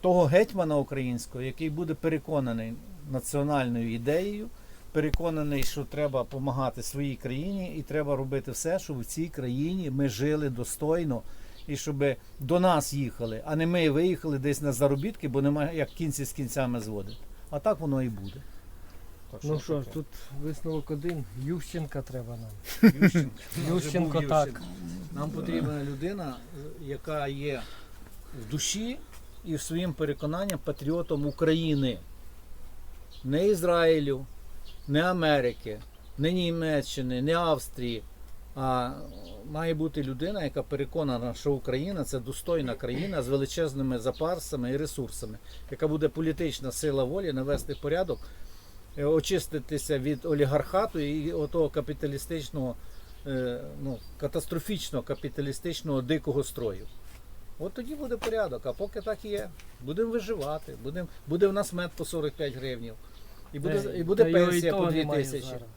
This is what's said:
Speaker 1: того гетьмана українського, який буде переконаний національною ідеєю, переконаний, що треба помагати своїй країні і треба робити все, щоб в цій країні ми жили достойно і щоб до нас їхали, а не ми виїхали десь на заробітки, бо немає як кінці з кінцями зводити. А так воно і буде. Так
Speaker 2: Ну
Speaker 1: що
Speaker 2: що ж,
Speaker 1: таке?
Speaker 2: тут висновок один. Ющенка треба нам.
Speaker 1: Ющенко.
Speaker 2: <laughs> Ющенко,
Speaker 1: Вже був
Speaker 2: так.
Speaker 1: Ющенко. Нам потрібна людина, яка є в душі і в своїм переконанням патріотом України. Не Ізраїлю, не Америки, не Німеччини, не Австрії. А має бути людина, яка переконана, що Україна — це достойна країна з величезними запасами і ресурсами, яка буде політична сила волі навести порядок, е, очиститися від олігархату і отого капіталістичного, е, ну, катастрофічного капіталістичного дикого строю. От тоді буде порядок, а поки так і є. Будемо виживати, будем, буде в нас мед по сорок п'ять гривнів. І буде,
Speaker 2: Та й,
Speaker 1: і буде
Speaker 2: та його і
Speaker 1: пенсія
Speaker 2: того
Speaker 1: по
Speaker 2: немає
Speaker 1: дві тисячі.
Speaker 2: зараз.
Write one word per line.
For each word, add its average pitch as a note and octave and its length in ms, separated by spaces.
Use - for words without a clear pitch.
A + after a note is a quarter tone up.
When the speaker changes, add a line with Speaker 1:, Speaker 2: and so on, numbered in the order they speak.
Speaker 1:
того F3+ 240
гетьмана F3 520
українського, B2+ 640
який C#3+ 260
буде D#3+ 240
переконаний C3+ 800
національною B2+ 840
ідеєю, F#3 520
переконаний, D3+ 720
що C#3+ 200
треба C#3 400
помагати C3 600
своїй C#3 320
країні E3 640
і D3+ 40
треба C#3+ 340
робити C3+ 360
все, E3 280
щоб C#3+ 220
в A2+ 40
цій D#3+ 220
країні D3+ 640
ми C#3 180
жили D3 400
достойно C#3+ 720
і C#3+ 100
щоб C#3+ 260
до D#3 200
нас F3 340
їхали, A#2 520
а D3+ 100
не D#3+ 120
ми E3+ 220
виїхали D#3 500
десь C#3+ 220
на C#3+ 100
заробітки, C#3+ 560
бо C3+ 140
немає D3 360
як C#3+ 120
кінці D3 360
з C3 60
кінцями B2 500
зводити. G#2 360
А D3 100
так G#3+ 200
воно C#3 240
і B2 60
буде. G#2 320
Так - 120
Speaker 2:
Ну D3+ 120
Speaker 1:
що C#3+ 80
Speaker 2:
що D#3+ 160
ж, - 0
Speaker 1:
таке? B2+ 140
Speaker 2:
тут D#3 120
висновок D#3 500
один. D#3 320
Ющенка D#3 580
треба A#2+ 360
нам. A2+ 540
Speaker 1:
Ющенко. E3+ 280
Speaker 2:
<laughs> E3+ 80
Ющенко, E3 340
Speaker 1:
Вже D#3+ 100
був D3 100
Speaker 2:
так. D3+ 180
Speaker 1:
Ющенко. - 180
Нам D3 160
потрібна D#3 540
людина, C#3+ 520
яка C#3+ 420
є C#3 340
в G#2+ 100
душі A3 460
і D#3+ 100
в C#3 60
своїм E3+ 320
переконанням D#3 720
патріотом D3+ 640
України. D3+ 720
Не D3 240
Ізраїлю, D#3+ 800
не D3 160
Америки, D3 760
не D#3 140
Німеччини, D#3 920
не D3+ 140
Австрії. B2+ 680
А B2+ 360
має D#3+ 220
бути D3+ 300
людина, D#3 400
яка C3+ 200
переконана, C3+ 720
що - 180
Україна — C#3 520
це C3+ 160
достойна C3 560
країна C#3+ 460
з A#2+ 60
величезними C3+ 720
запасами C3 720
і C#3 60
ресурсами, A#2+ 600
яка D#3 160
буде D#3 200
політична D#3 640
сила C#3 320
волі E3 300
навести C3+ 480
порядок, E3 380
е, C#3+ 80
очиститися D3+ 920
від C3+ 260
олігархату D3+ 720
і D3+ 320
отого D#3+ 380
капіталістичного, C#3+ 1080
е, B2+ 340
ну, C3+ 140
катастрофічного D#3 840
капіталістичного C#3+ 1000
дикого C#3 420
строю. G#2+ 420
От F#3 140
тоді B3+ 220
буде B3+ 220
порядок, G#3 480
а B2 80
поки G3+ 280
так G#3+ 240
і - 40
є. G#3 200
Будемо F3+ 300
виживати, E3+ 600
будем, E3 240
буде F3 200
в G3 60
нас G3 200
мед F3 240
по D#3+ 80
сорок D3+ 280
п'ять C#3+ 220
гривнів. B2+ 380
І D3 60
буде, D#3 220
Speaker 2:
Та G3+ 100
й, F3+ 80
Speaker 1:
і E3 40
буде G3 200
Speaker 2:
та E3 60
його F3 140
і - 80
Speaker 1:
пенсія E3+ 200
Speaker 2:
того F#3+ 140
Speaker 1:
по E3 60
Speaker 2:
немає D3 320
Speaker 1:
дві C3+ 80
тисячі. C3 160
Speaker 2:
зараз. B2 140